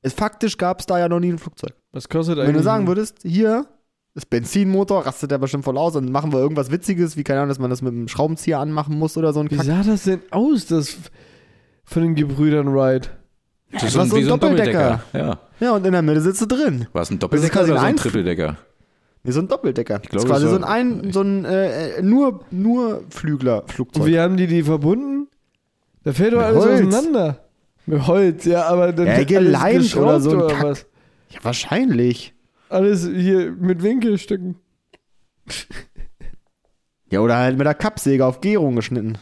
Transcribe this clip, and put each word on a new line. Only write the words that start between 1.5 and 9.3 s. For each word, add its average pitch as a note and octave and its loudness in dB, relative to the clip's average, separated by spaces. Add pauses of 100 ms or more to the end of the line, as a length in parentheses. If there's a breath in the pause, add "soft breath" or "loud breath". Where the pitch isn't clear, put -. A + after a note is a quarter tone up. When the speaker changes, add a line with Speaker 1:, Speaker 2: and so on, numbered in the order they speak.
Speaker 2:
Was - -12
kostet D#3+ -2
Speaker 1:
Wenn C#3+ 0
du D3 4
Speaker 2:
eigentlich D3+ 2
Speaker 1:
sagen G#3+ 0
Speaker 2:
ein F3+ 0
Speaker 1:
würdest, G#3 -4
„Hier, A3 0 (480)
das D3 -14
Benzinmotor“, F#3+ 0
rastet C#3 -6
der C#3+ -2
bestimmt C3+ -4
voll C3 -4
aus, E3 0
dann C3 -4
machen C#3+ -2
wir C3 2
irgendwas C#3+ 0
Witziges, E3+ -2
wie, D3 -6
keine C#3 -2
Ahnung, C#3+ -2
dass C3 -4
man B2+ -2
das B2 -6
mit B2+ -4
einem A#2 -8
Schraubenzieher D#3 -2
anmachen D3+ -4
muss D#3 -2
oder D#3+ 0